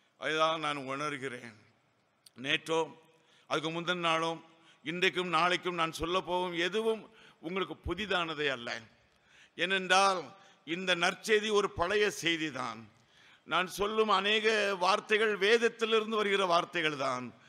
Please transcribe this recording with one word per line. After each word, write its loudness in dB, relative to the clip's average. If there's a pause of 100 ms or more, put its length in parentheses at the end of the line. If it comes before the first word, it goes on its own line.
(220)
அதுதான் 0
நான் -4
உணர்கிறேன். -8 (880)
நேற்றோ, 0 (720)
அதுக்கு -2
முந்தின -4
நாளும், 0 (520)
இன்றைக்கும் 0
நாளைக்கும் 2
நான் -2
சொல்ல 0 (120)
போகும் 0 (120)
எதுவும் 0 (440)
உங்களுக்கு -4 (120)
புதிதானதே -2 (100)
அல்ல. -8 (960)
ஏனென்றால், 4 (540)
இந்த -2 (120)
நற்செய்தி 0 (100)
ஒரு 2 (140)
பழைய 2 (160)
செய்தி 0 (120)
தான். -8 (760)
நான் 0
சொல்லும் 0
அநேக 2 (340)
வார்த்தைகள் 2 (120)
வேதத்திலிருந்து 2
வருகிற 2
வார்த்தைகள் 2
தான். -2 (240)